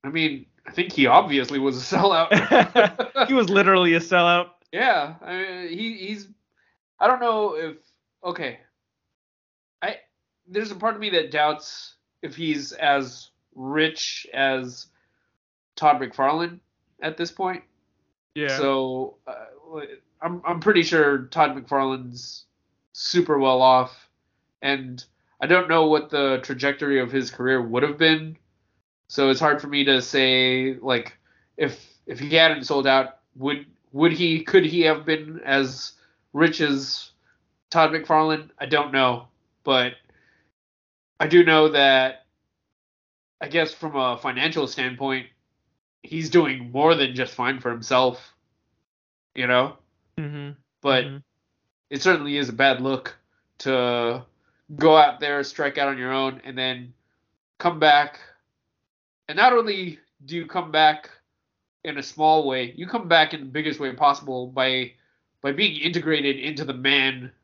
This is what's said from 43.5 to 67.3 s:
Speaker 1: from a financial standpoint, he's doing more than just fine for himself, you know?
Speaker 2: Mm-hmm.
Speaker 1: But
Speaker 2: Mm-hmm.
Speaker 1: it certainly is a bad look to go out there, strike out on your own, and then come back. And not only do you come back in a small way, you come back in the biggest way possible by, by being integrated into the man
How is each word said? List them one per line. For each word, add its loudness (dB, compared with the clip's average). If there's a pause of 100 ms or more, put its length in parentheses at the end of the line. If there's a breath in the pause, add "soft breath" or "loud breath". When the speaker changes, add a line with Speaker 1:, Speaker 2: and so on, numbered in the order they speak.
Speaker 1:
from -10
a -2
financial -4
standpoint, -6 (760)
he's -8
doing 2
more 4
than 0
just -6
fine -4
for -4
himself, -2 (1000)
you -4
know? 2 (420)
Speaker 2:
Mm-hmm. -10 (300)
Speaker 1:
But 2
Speaker 2:
Mm-hmm. -12 (760)
Speaker 1:
it -8
certainly 2
is -2
a -10
bad 2
look -6 (420)
to -2 (520)
go 6
out 6
there, -4
strike -6
out 0
on -4
your -6
own, -4
and -14
then -6 (640)
come -2
back. 4 (1080)
And -8
not 6
only -2 (240)
do -14
you -8
come -6
back 2 (760)
in -10
a -10
small 2
way, -4
you -12
come -6
back 4
in -12
the -14
biggest -6
way -6
possible 0
by, -2 (480)
by -4
being -2
integrated -2
into -10
the -8
man -2 (140)